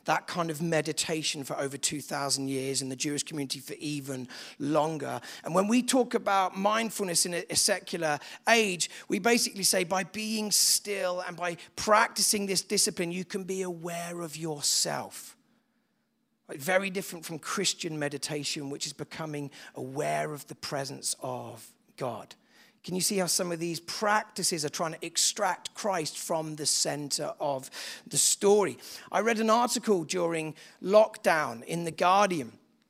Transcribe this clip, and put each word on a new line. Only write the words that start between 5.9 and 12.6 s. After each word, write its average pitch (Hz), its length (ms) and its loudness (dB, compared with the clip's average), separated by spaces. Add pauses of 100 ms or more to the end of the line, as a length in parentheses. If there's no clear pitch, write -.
about 196 420 2
mindfulness 202 720 0
in 180 80 -4
a, 175 160 -2
a 151 60 -2
secular 165 640 2 (280)
age, 214 440 4 (160)
we 202 100 0
basically 233 460 2
say 185 220 4
by 185 180 0
being 214 480 -4
still 185 720 2
and 175 100 -8
by 175 220 -4 (180)
practicing 214 720 2
this 190 160 0